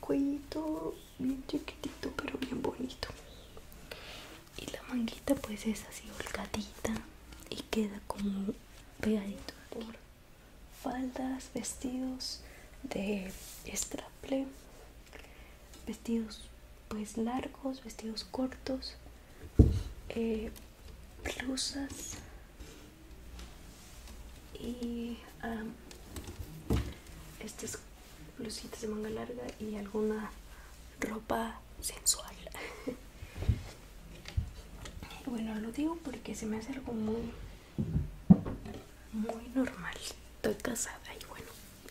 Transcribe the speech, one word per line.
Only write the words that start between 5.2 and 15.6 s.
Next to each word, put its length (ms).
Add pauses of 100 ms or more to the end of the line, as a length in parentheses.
pues, 300
es 200
así 180 (160)
holgadita 720 (560)
y 80 (120)
queda 380
como 460 (460)
pegadito 540 (160)
por 260 (880)
faldas, 720
vestidos 880 (420)
de 480 (420)
straple, 760 (1400)